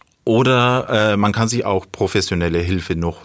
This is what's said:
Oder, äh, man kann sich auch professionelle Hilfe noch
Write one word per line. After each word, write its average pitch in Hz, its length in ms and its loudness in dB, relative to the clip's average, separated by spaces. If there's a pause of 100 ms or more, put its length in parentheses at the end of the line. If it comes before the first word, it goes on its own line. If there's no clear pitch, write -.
(240)
Oder, 123 880 2
äh, 101 40 0
man 104 160 2
kann 113 160 0
sich 117 160 -2
auch 95 260 -2
professionelle 87 680 -2
Hilfe 87 380 -2
noch 82 280 -6